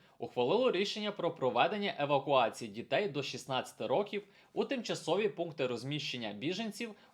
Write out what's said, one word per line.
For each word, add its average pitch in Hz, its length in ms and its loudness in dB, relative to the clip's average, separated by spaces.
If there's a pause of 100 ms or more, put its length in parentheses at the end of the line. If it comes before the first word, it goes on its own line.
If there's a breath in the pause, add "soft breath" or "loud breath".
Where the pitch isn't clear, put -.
(180 loud breath)
ухвалило 190 520 2
рішення 202 420 -2
про 175 180 0
проведення 165 680 2
евакуації 131 720 2
дітей 131 380 0
до 143 140 -4
шістнадцяти 127 640 -4
років 196 400 0 (260 loud breath)
у 202 120 0
тимчасові 202 640 0
пункти 165 380 -2
розміщення 123 680 -4
біженців 202 640 -4 (200 loud breath)